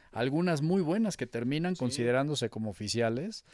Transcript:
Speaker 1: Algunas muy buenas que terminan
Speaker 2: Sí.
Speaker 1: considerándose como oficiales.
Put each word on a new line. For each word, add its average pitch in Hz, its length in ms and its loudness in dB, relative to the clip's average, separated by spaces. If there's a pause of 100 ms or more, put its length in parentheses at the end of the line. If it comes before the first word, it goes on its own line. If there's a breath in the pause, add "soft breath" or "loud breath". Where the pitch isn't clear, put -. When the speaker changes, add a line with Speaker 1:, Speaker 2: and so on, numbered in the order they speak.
(120)
Speaker 1:
Algunas 143 500 0
muy 180 180 4
buenas 190 360 0
que 123 100 -4
terminan 147 480 -2
Speaker 2:
Sí. - 60 -6
Speaker 1:
considerándose 123 680 0
como 110 220 -6
oficiales. 117 840 -2